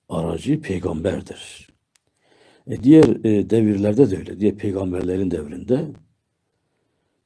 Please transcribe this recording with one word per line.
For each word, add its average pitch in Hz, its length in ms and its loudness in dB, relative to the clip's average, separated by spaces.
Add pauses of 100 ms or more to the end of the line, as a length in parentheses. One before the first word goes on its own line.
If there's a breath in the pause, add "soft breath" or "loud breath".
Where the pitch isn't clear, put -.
aracı 82 520 -4
peygamberdir. - 1080 -8 (1000 soft breath)
E, - 160 -8
diğer, 143 420 6
e, 104 240 2
devirlerde 107 640 2
de 90 60 -6
öyle. - 220 -14
Diğer 101 160 0
peygamberlerin 92 760 -4
devrinde, 85 560 -6 (1400)